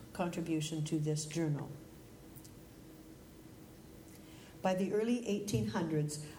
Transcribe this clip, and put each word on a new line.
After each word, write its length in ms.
contribution 720
to 120
this 280
journal. 440
By 100
the 180
early 340
eighteen 420
hundreds, 520